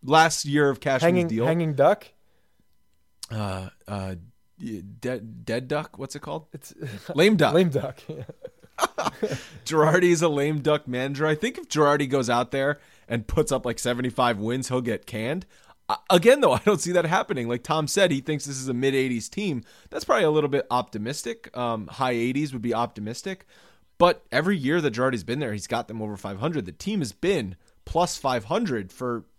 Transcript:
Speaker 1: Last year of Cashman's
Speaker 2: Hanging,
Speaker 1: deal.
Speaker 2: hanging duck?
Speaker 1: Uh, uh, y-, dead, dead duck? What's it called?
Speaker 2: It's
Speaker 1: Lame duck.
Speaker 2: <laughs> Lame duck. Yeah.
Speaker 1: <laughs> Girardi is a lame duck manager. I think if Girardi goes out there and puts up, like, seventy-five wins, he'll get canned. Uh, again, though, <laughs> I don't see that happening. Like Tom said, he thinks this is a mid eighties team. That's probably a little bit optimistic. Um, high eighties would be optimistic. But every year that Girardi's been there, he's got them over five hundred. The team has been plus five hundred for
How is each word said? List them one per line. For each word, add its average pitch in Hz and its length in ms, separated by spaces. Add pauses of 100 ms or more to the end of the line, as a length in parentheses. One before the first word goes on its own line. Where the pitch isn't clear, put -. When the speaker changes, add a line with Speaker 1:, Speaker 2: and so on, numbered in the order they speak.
Speaker 1:
Last 160 400
year 143 240
of 135 120
Cashman's 135 220
Speaker 2:
Hanging, 175 260
Speaker 1:
deal. 113 180
Speaker 2:
hanging 160 280
duck? 151 320 (1200)
Speaker 1:
Uh, 98 380 (180)
uh, 95 280 (460)
y-, 104 220 (180)
dead, 113 440
dead 120 240
duck? 151 300
What's 135 160
it 143 60
called? 156 320
Speaker 2:
It's - 220 (400)
Speaker 1:
Lame 196 220
duck. 135 180
Speaker 2:
<laughs> - 0
Lame 175 160
duck. 135 380
Yeah. 151 160 (540)
Speaker 1:
<laughs> - 300 (560)
Girardi 160 460
is 165 120
a 170 60
lame 147 320
duck 147 260
manager. 135 400
I 156 80
think 208 240
if 349 100
Girardi 143 400
goes 123 220
out 120 220
there 139 260 (300)
and 117 180
puts 151 240
up, 131 160
like, 117 140
seventy-five 123 580
wins, 120 300
he'll 127 140
get 113 220
canned. 123 420 (420)
Uh, - 80 (140)
again, 214 320
though, 175 100
<laughs> - 0
I 123 120
don't 208 160
see 175 120
that 175 120
happening. 156 440
Like 120 160
Tom 156 240
said, 190 240
he 135 80
thinks 147 240
this 135 160
is 131 80
a 131 60
mid 135 200
eighties 127 340
team. 175 360 (260)
That's - 140
probably 214 200
a 156 60
little 151 200
bit 139 200
optimistic. 117 840
Um, 117 320
high 131 240
eighties 127 400
would 123 100
be 117 100
optimistic. 117 720 (520)
But 175 320
every 170 260
year 151 240
that 139 140
Girardi's 123 300
been 117 160
there, 127 120
he's 104 140
got 117 220
them 113 120
over 107 160
five 98 220
hundred. 139 280
The 87 60
team 202 280
has 123 100
been 139 460 (280)
plus 170 320
five 127 280
hundred 147 480
for 120 320 (140)